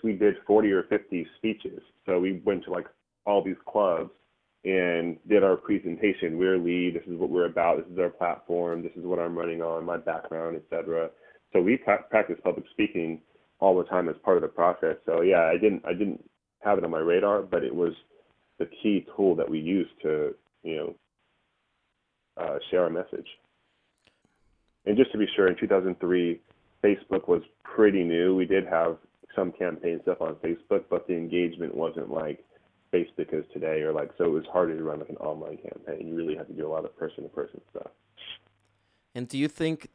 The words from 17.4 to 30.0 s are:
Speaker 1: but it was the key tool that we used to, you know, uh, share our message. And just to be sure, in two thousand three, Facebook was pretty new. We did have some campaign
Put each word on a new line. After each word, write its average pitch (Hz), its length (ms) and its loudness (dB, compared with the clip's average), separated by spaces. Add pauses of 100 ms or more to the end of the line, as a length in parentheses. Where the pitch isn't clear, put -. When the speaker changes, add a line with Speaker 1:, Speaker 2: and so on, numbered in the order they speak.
Speaker 1:
but 90 200 -2
it 64 120 -2
was 85 180 0 (680)
the 87 80 -4 (160)
key 104 320 0
tool 95 220 4
that 78 140 -2
we 78 80 -2
used 87 340 -2 (100)
to, 76 320 -2 (280)
you 82 140 -6
know, 76 180 -8 (1500)
uh, 78 180 -4 (120)
share 90 140 2
our 85 60 0
message. 82 360 -8 (1600)
And 104 100 2
just 127 160 6
to 107 60 -2
be 104 80 2 (100)
sure, 98 120 6
in 90 100 2
two - 80 -2
thousand 92 340 2
three, 87 400 0 (440)
Facebook 98 440 0
was 85 140 2 (200)
pretty 101 400 4
new. 85 320 2
We 92 100 2
did 95 220 2
have 82 320 0 (360)
some 90 180 -2
campaign 85 500 -4